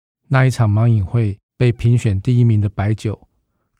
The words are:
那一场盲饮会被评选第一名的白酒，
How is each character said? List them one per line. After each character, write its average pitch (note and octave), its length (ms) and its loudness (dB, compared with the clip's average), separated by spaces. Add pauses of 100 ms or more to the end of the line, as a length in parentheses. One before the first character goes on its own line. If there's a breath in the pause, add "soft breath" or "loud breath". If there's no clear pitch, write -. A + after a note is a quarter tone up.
(280)
那 C3 160 2
一 C3 60 2
场 A#2 180 0
盲 A2 200 2
饮 A2 160 0
会 G#2 340 -4 (180)
被 B2 140 0
评 A#2+ 260 0
选 G2+ 240 -2
第 B2 160 0
一 B2 60 4
名 A2+ 180 2
的 G#2 80 0
白 G2+ 240 -4
酒， - 360 -8 (520)